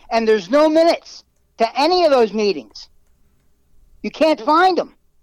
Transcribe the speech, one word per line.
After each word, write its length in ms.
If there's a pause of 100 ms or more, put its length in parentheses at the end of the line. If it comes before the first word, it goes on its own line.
(120)
And 160
there's 220
no 180
minutes 560 (360)
to 200
any 240
of 80
those 220
meetings. 560 (1120)
You 80
can't 300
find 360
'em. 160 (300)